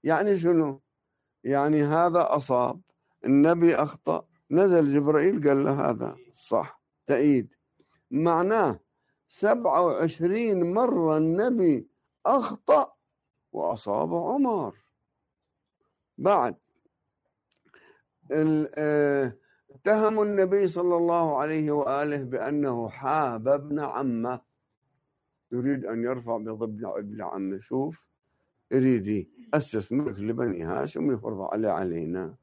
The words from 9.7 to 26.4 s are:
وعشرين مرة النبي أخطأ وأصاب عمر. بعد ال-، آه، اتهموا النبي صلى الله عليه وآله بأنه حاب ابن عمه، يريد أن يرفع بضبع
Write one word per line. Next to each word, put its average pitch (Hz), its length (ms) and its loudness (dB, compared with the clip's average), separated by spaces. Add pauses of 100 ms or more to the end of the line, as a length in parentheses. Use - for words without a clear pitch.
وعشرين 175 840 0
مرة 185 440 2
النبي 170 720 0 (380)
أخطأ 269 680 2 (600)
وأصاب 110 640 -2
عمر. 196 600 -2 (1400)
بعد 160 380 2 (1700)
ال-، 156 440 0
آه، 147 580 0 (380)
اتهموا 214 540 2
النبي 196 440 2
صلى 175 280 0
الله 170 420 2
عليه 151 320 -2
وآله 143 520 -2
بأنه 123 680 -4
حاب 131 600 -2
ابن 147 320 -2
عمه، 127 600 -4 (1120)
يريد 131 320 -2
أن 117 200 -4
يرفع 120 320 -4
بضبع 110 600 -8